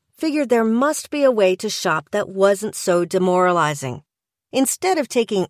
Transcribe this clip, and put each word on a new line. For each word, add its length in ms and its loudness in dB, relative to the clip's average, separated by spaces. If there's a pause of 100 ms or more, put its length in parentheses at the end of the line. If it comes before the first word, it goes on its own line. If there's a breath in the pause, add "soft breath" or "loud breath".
(160)
figured 340 -2
there 140 2
must 460 0
be 140 -2
a 80 6
way 240 2
to 120 -6
shop 440 -4
that 180 -4
wasn't 460 0
so 300 0
demoralizing. 1000 0 (480)
Instead 480 0
of 80 -4
taking 420 -2